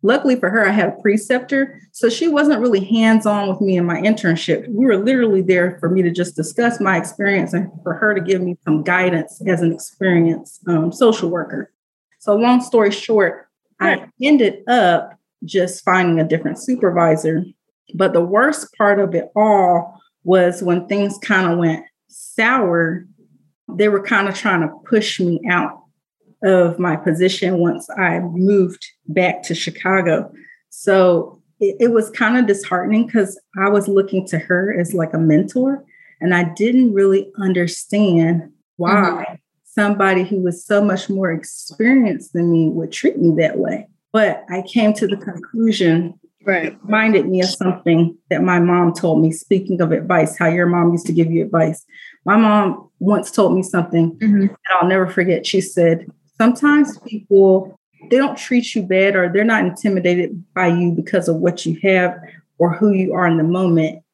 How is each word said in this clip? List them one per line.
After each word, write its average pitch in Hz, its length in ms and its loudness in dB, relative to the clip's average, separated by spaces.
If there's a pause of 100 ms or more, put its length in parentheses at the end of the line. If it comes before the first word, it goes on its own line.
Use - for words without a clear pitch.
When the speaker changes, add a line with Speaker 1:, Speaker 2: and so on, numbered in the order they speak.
Speaker 1:
luckily 262 340 2
for 240 120 -2
her, 214 180 0
I - 40 0
had 208 180 0
a - 120 -12
preceptor. 254 760 -2 (120)
So - 180 0
she 320 200 -2
wasn't 285 320 2
really 220 220 0
hands-on 214 680 2
with 185 100 -6
me 196 160 2
in 175 100 0
my 170 160 -2
internship. 180 680 0
We 226 160 0
were 226 120 4
literally 220 440 2
there 180 380 0
for 170 100 -2
me 185 140 2
to 170 80 2
just 175 260 -4
discuss 233 420 -2
my 190 180 0
experience 196 560 -2
and 175 160 -4 (140)
for 175 100 -6
her 214 200 -2
to 190 80 -2
give 185 200 -2
me 175 220 -6
some 156 200 -2
guidance 180 640 -2
as 175 140 0
an 165 120 0
experienced, 170 960 -2
um, 165 240 0
social 220 360 0
worker. - 420 -8 (480)
So 208 160 0
long 240 260 2
story 214 300 2
short, 202 560 -2 (340)
I 175 80 0
Speaker 2:
Right. - 200 -4 (120)
Speaker 1:
ended 254 480 2
up 190 440 2 (300)
just 180 400 -4
finding 180 360 2
a 156 80 0
different 156 320 -4
supervisor. 170 840 0 (520)
But 175 180 0
the 170 100 2
worst 226 440 0 (100)
part 208 220 2
of 175 160 -2
it - 200 -4
all 190 640 2 (240)
was 180 380 2
when 175 260 -2
things 202 360 -4
kinda 185 340 0
went 165 260 -2 (240)
sour, 180 1000 -2 (640)
they 208 220 0
were 196 120 0
kinda 202 300 -2
trying 190 300 -2
to 156 120 -4 (140)
push 208 320 0
me 175 300 -2
out 175 260 -2 (680)
of 180 360 2
my 175 160 -2
position 180 640 -2
once 170 400 -2
I 175 220 -2
moved 180 680 0 (220)
back 175 360 -2
to 165 120 -6
Chicago. 170 760 -2 (380)
So 185 720 0 (180)
it, 196 200 0
it 240 120 4
was 220 200 0
kinda 240 320 0
disheartening 208 640 0
'cause 202 300 -2 (180)
I 196 120 0
was 202 180 0
looking 196 400 0
to 175 100 -4
her 185 360 -2
as, 175 200 -2
like, 165 200 -2
a 160 60 -2
mentor, 254 640 0 (380)
and 180 120 0
I 175 100 2
didn't 226 500 0
really 196 460 2
understand 175 1040 0 (340)
why 175 500 0
Speaker 2:
Mm-hmm. - 60 -14 (320)
Speaker 1:
somebody 196 580 0
who 196 180 -4
was 175 220 -4
so 208 200 0
much 190 260 -2
more 190 220 -2
experienced 220 1040 -2
than 170 180 0
me 165 180 2
would 165 220 -6
treat - 260 -2
me 170 200 4
that 160 200 0
way. - 300 -6 (260)
But 214 360 0
I 185 120 -6
came 214 320 0
to 208 140 -2
the 196 100 -4
conclusion, 180 960 -2 (320)
Speaker 2:
Right. 180 220 -2
Speaker 1:
it - 180 -12
reminded 214 420 2
me 185 140 0
of 185 80 -2
something 170 680 0 (140)
that 165 120 -2
my 180 200 2
mom 175 320 2
told 160 280 0
me, 160 100 2
speaking 185 500 -2
of 160 100 0
advice, 160 460 0
how 180 100 0
your 175 180 0
mom 175 280 2
used 170 140 -4
to 170 60 -2
give 165 160 2
you 165 140 0
advice. 160 420 -2 (400)
My 202 120 2
mom 208 500 2 (120)
once 202 300 0
told 185 240 2
me 185 80 2
something 170 580 0
Speaker 2:
Mm-hmm. 202 280 2
Speaker 1:
that 196 100 -4 (220)
I'll 175 80 2
never 190 200 2
forget. 175 380 -2
She 190 160 -2
said, 170 460 0 (360)
sometimes 294 560 2
people, 190 800 2 (320)
they 240 80 4
don't 269 200 0
treat - 360 -2
you 220 80 -2
bad 190 340 2
or 180 160 2
they're 196 120 0
not 214 220 2
intimidated 180 760 -2 (120)
by 185 140 0
you 175 240 2
because 170 360 -2
of 165 100 0
what 175 280 -2
you 165 180 -4
have 180 340 0 (420)
or 170 140 2
who 208 200 2
you 185 200 0
are 175 140 0
in 165 100 2
the 160 60 2
moment. 170 580 0 (120)